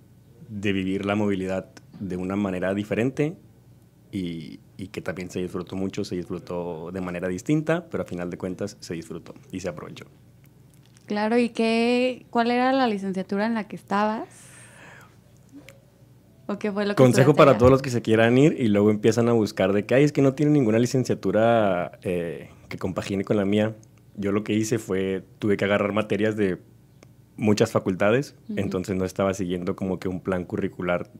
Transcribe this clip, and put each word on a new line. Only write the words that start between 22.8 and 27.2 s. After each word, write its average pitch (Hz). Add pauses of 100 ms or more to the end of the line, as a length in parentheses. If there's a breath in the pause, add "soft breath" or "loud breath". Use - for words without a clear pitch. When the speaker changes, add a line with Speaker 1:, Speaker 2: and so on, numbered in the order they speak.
Speaker 1:
con 113
la 101
mía". 107 (420)
Yo 98
lo 104
que 107
hice 110
fue, 95 (140)
tuve 104
que 101
agarrar 101
materias 107
de 95 (800)